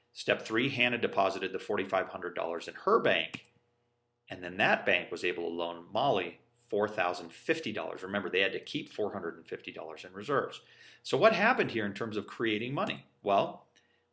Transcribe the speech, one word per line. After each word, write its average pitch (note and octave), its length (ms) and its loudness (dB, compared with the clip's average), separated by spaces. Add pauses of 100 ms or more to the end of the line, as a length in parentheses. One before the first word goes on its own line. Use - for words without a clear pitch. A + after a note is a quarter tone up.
(140)
Step - 320 0
three, A2+ 240 2
Hannah A#2+ 280 2
deposited F#2+ 540 0
the F#2 80 -4
forty-five F#2+ 480 0
hundred F2+ 280 -8
dollars E2+ 320 -4
in E2+ 60 -10 (120)
her G#3 140 6
bank, E2+ 460 0 (840)
and F2+ 140 -10
then F2+ 140 -8
that E3+ 280 4
bank F2+ 260 2
was F2 140 -6
able F2 180 0
to E2+ 120 -4
loan E2+ 380 -4
Molly G#2 460 0 (300)
four G#2 180 2
thousand F2+ 440 -2
fifty - 400 -2
dollars. E2+ 320 -6
Remember, F#2+ 260 -2
they F#2 120 4
had G2 120 2
to F2 60 -2
keep - 320 -8
four G2+ 200 -2
hundred E2+ 240 -6
and E2 100 -20
fifty - 260 -10
dollars D#2+ 340 -12
in F#2 80 -18
reserves. G#2 480 -2 (420)
So - 140 0
what G#3 160 6
happened G3+ 380 2
here A2 140 0
in G2 80 -2
terms G#2+ 240 -4
of G2+ 80 -4
creating A#2 480 -2
money? F3+ 320 -4 (160)
Well, G2+ 440 2 (480)